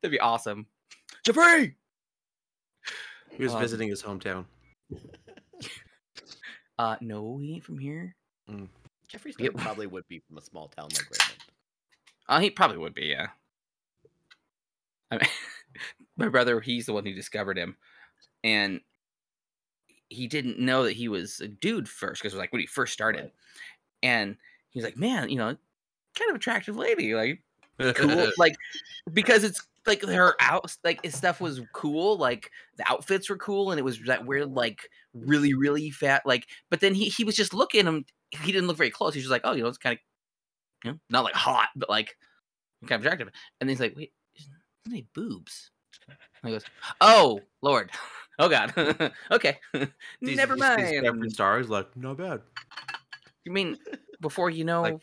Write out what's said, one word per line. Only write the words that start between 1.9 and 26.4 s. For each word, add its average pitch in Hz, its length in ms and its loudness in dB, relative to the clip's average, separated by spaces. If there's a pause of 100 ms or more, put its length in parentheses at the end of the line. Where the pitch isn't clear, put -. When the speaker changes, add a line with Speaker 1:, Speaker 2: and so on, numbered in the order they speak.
Speaker 2:
He - 120 -8
was 120 120 -2
Speaker 1:
Um, 110 60 0
Speaker 2:
visiting 113 280 -2
his 101 140 -6
hometown. 95 420 -8 (460)
Speaker 1:
<laughs> - 80 -14 (1800)
Uh, 113 220 -2
no, 110 380 -10
he 147 160 -10
ain't - 100 -16
from - 140 -14
here. 156 360 -12 (360)
Speaker 2:
Mm. 101 180 -14 (400)
Speaker 3:
Jeffree - 240 -18
Star 117 120 -8
Speaker 1:
Yep. 113 140 0
Speaker 3:
probably 107 280 -8
would 92 220 -12
be 85 180 -16
from 78 120 -20
a - 20 -18
small 78 280 -18
town 76 220 -16
like - 200 -2
Raymond. - 280 -2 (920)
Speaker 1:
Uh, - 120 4
he 196 100 0
probably 135 280 2
would 80 160 -8
be, 71 120 -6
yeah. 71 220 -4 (1800)
I 113 80 -4
mean, - 40 0
<laughs> - 80 2 (880)
my 226 120 0
brother, 120 320 4
he's 120 260 -6
the 117 60 -4
one 104 120 -2
who 98 100 -8
discovered 95 440 -6
him, 87 180 -8 (680)
and 104 360 2 (1300)
he 123 160 -10
didn't 127 320 -4
know 127 260 2
that 107 80 0
he 117 160 -6
was 101 320 -6
a 104 80 -10
dude 156 400 -4
first, - 340 -10
'cause 98 100 -6
it 95 40 -10
was, 95 40 -8
like, 92 120 -8
when 117 80 -2
he 87 60 -2
first 127 260 -4
started. 107 320 -2
Speaker 3:
Right. - 80 -16 (680)
Speaker 1:
And 107 340 0 (340)
he - 80 -10
was 117 60 -6
like, 110 120 -8
"Man, 190 340 -2
you 135 60 -2
know, 117 200 -2 (580)
kind 453 160 0
of 302 60 -2
attractive 214 400 -4